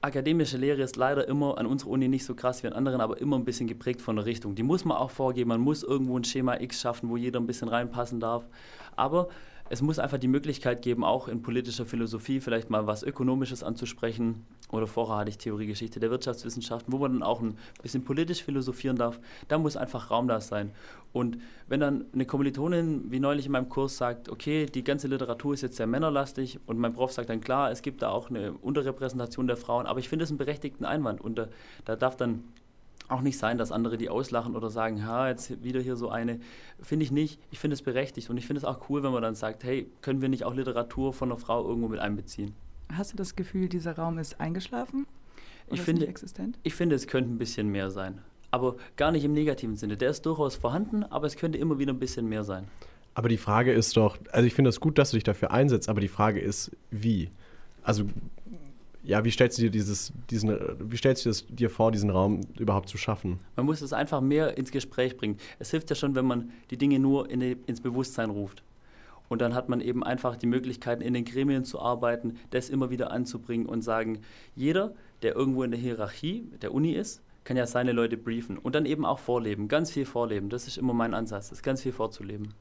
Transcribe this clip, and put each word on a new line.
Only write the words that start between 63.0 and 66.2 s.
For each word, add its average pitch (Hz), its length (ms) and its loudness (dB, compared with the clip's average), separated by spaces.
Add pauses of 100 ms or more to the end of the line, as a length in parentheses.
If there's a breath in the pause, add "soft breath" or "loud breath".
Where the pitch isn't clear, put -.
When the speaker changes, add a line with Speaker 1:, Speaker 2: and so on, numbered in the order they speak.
Speaker 1:
Man 127 80 2
muss 151 160 2
es 135 100 -6
einfach 143 300 2
mehr 147 360 4
ins 131 140 -4
Gespräch 127 460 0
bringen. 104 200 -2 (220 loud breath)
Es - 120 -6
hilft 160 180 -2
ja 147 80 2
schon, 139 180 2
wenn 131 100 4